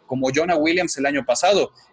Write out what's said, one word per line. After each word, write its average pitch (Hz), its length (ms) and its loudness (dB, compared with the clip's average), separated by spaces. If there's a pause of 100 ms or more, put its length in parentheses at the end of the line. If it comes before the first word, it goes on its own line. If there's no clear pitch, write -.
como 131 280 -2
Jonah 170 220 0
Williams 165 420 0
el 139 80 -2
año 139 200 -2
pasado. 170 460 2 (220)